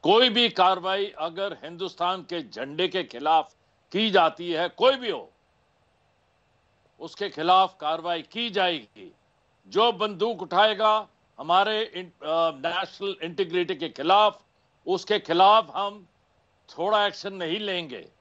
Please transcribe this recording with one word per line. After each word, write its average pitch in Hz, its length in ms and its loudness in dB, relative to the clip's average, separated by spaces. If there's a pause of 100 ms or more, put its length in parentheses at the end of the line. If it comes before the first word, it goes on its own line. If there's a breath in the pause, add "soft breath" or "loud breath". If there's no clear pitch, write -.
कोई 226 280 6
भी 233 180 2
कार्रवाई 190 680 0
अगर 170 460 -6
हिंदुस्तान 175 580 -6
के 156 260 -8
झंडे 151 400 -6
के 180 160 -4
खिलाफ 151 500 0 (380)
की 214 180 0
जाती 170 420 2
है, 165 160 -2
कोई 262 280 2
भी 247 140 -6
हो, 110 220 -8 (1700)
उसके 160 280 -8
खिलाफ 180 520 4
कार्रवाई 165 420 -4
की 233 280 -8
जाएगी। 165 640 -4 (540)
जो 220 240 2
बंदूक 202 500 -4
उठाएगा 214 680 0 (300)
हमारे 196 440 0
इन-, 180 400 -12
अ, 165 280 0 (180)
National 185 540 -6
Integrity 175 520 -4
के 156 140 -8
खिलाफ, 196 540 2 (440)
उसके 196 320 -2
खिलाफ 190 560 4
हम 202 320 -8 (720)
थोड़ा 208 280 2
action 202 260 -6
नहीं 180 260 -6
लेंगे। 170 500 -8 (120)